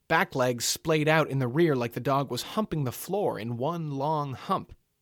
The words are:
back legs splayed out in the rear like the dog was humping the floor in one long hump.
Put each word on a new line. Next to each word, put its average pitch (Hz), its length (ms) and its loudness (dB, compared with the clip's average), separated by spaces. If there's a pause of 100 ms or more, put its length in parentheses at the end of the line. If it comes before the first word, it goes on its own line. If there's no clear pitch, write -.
back 170 260 2
legs 127 320 2
splayed 156 420 0
out 156 220 4
in 135 80 -2
the 131 100 0
rear 151 280 4
like 120 180 -2
the 127 60 -6
dog 135 320 0
was 123 100 -4
humping 165 440 -2
the 117 60 -2
floor 180 460 -2
in 117 200 -6
one 156 340 -2
long 143 420 -2
hump. 139 400 -6 (280)